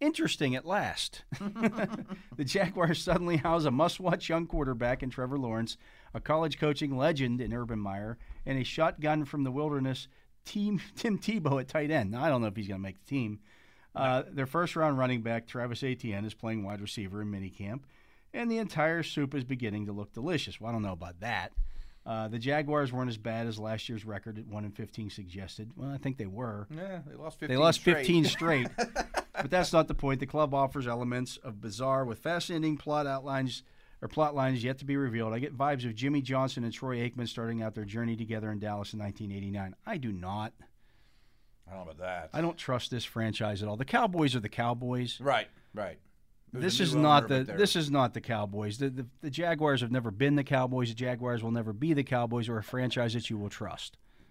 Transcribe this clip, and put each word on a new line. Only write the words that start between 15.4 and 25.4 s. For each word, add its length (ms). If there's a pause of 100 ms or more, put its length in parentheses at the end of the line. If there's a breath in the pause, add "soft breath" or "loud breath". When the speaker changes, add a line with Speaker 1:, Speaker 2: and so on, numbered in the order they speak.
Speaker 1:
Travis 340
Etienne, 420
is 100
playing 300
wide 160
receiver 420
in 80
minicamp, 500 (520 soft breath)
and 180
the 80
entire 440
soup 320
is 100
beginning 420
to 60
look 220
delicious. 460
Well, 100
I 20
don't 100
know 100
about 280
that. 320 (540 loud breath)
Uh, 220
the 100
Jaguars 560
weren't 160
as 80
bad 280
as 120
last 280
year's 200
record 320
at 80
one 180
and 100
fifteen 360
suggested. 680